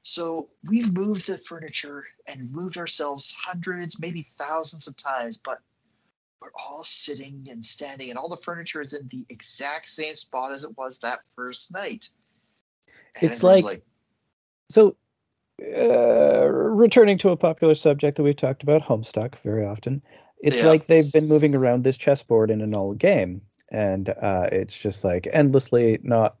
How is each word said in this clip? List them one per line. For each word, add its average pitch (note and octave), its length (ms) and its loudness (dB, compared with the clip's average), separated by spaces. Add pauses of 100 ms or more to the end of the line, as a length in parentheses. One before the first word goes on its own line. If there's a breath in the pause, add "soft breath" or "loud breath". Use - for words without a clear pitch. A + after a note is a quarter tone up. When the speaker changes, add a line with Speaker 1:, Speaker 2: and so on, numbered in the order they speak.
Speaker 1:
So E3 480 -6 (180)
we've A3 240 0
moved G3 340 -4
the F3+ 120 -8
furniture D3 640 -14 (240)
and C3 240 -14
moved F3 240 -10
ourselves D3 600 -4
hundreds, F3 640 -10
maybe E3 220 -10
thousands D#3 640 -8
of C#3+ 100 -14
times, A#2+ 420 -8
but - 200 -12 (800)
we're - 140 -20
all D3+ 300 -16
sitting C#3 680 -2
and A#2 140 -14
standing, C3+ 460 -6
and A#2+ 80 -8
all D#3 100 -10
the E3+ 80 -10
furniture E3+ 440 -12
is C#3 120 -12
in C#3+ 160 -14
the B2+ 200 -14
exact C#3+ 600 -6
same D#3 260 -6
spot C3 380 -8
as C#3 120 -10
it A2+ 120 -16
was C3 240 -10
that A#2+ 180 -4 (180)
first B2 360 -12
night." F3+ 360 -12 (1080 soft breath)
And - 80 0
Speaker 2:
It's C#3 120 0
Speaker 1:
everyone's F#3 280 6
Speaker 2:
like, G2+ 140 -4
Speaker 1:
like, - 40 -20 (840)
Speaker 2:
so, G#3+ 280 6 (680)
uh, - 880 4
returning G#3+ 680 6
to G3 120 2
a E3 60 0
popular D#3+ 400 2
subject C#3+ 400 2
that D3+ 80 0
we've C#3+ 120 4
talked C#3 280 -4
about, D3+ 180 4
Homestuck, A2+ 560 -4
very G#2+ 260 -2
often, G#2 380 -6 (400 soft breath)
it's C#3+ 160 2
Speaker 1:
Yeah. D#3+ 80 4
Speaker 2:
like D#3+ 200 6
they've D#3+ 260 6
been D#3 160 4
moving D3+ 260 4
around B2+ 300 2
this C3+ 120 2
chessboard A2+ 540 2
in G#2+ 100 0
an G#2+ 160 -4
old G2+ 220 -4
game, G2 420 2 (300)
and, G2 380 -2
uh, F#2+ 420 -2
it's - 260 -4
just, - 280 -6
like, - 280 -2
endlessly B2+ 680 4
not A2+ 380 0